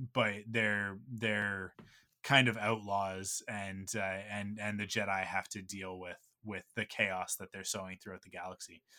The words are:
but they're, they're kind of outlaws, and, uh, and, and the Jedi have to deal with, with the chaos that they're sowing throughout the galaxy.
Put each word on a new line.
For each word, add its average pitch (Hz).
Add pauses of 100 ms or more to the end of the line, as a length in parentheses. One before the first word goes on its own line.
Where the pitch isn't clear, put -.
(140)
but 107 (120)
they're, 104 (100)
they're 104 (500)
kind 131
of 110
outlaws, 101
and, 98
uh, 107 (300)
and, 104
and 104
the 104
Jedi 98
have 92
to 104
deal 95
with, 90 (260)
with 101 (100)
the 107
chaos 95
that -
they're 98
sowing 92
throughout 92
the -
galaxy. 92 (160)